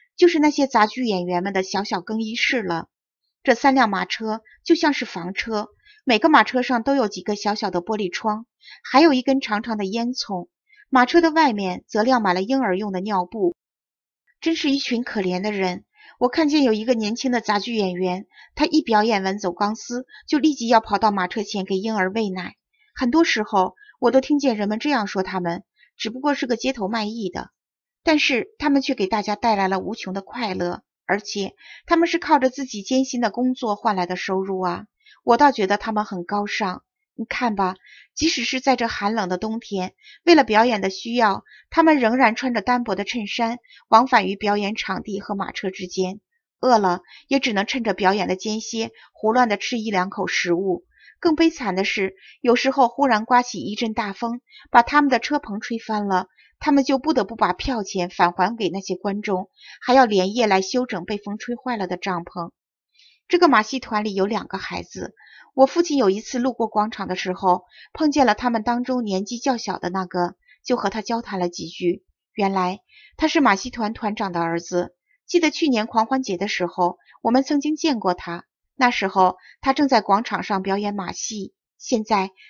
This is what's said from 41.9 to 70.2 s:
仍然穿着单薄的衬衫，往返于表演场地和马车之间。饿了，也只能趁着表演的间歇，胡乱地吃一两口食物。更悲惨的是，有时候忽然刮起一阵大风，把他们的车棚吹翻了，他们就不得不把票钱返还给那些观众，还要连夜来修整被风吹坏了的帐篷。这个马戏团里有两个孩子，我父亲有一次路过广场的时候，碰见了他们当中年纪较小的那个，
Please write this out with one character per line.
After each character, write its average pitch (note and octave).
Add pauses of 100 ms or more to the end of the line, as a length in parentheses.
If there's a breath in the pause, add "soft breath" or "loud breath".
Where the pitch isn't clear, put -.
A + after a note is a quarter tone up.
仍 A#3
然 A#3
穿 B3+
着 A3
单 B3
薄 A3+
的 G3
衬 G#3+
衫， A#3 (300 soft breath)
往 A#3
返 G#3
于 G3
表 G#3
演 G#3
场 -
地 G3+
和 G3+
马 G3
车 -
之 F#3+
间。 F#3 (420)
饿 B3+
了， F3+ (260 loud breath)
也 C4+
只 B3+
能 G3+
趁 B3
着 G#3+
表 F#3+
演 F#3+
的 F#3
间 A3
歇， A3+ (220 soft breath)
胡 A3
乱 B3
地 G3+
吃 A#3+
一 A3
两 F#3
口 F#3+
食 F3
物。 F#3 (340 soft breath)
更 D#4+
悲 E4
惨 G#3+
的 F#3+
是， G3 (240 loud breath)
有 B3
时 C4+
候 C4
忽 C4+
然 A3+
刮 B3
起 A3+
一 F3+
阵 A3
大 G#3
风， A#3 (320 loud breath)
把 A#3+
他 D4
们 C#4
的 A#3
车 C#4+
棚 A3
吹 A3+
翻 G#3+
了， F#3+ (320 soft breath)
他 D4+
们 C#4
就 C4+
不 D4+
得 G#3+
不 A3+
把 G#3+
票 B3+
钱 F#3
返 F3
还 F#3+
给 G#3+
那 F#3
些 F#3+
观 G3+
众， G3 (320 loud breath)
还 B3+
要 C4
连 G3
夜 A#3
来 F#3+
修 B3
整 F3+
被 G#3
风 G3+
吹 A#3+
坏 B3
了 G3
的 F3+
帐 F3+
篷。 F3 (760 soft breath)
这 F4
个 F4
马 A3
戏 B3+
团 G#3+
里 G#3
有 F#3+
两 G#3
个 F#3+
孩 F3+
子， - (400 loud breath)
我 C4
父 E4+
亲 D#4
有 A3
一 G3+
次 -
路 B3
过 A3+
广 G#3+
场 F#3+
的 F#3
时 F#3
候， F#3 (260 loud breath)
碰 D#4
见 C#4
了 G#3+
他 B3
们 A3+
当 B3
中 B3+
年 G3
纪 A#3+
较 B3
小 G3+
的 -
那 F#3
个， F3 (280 soft breath)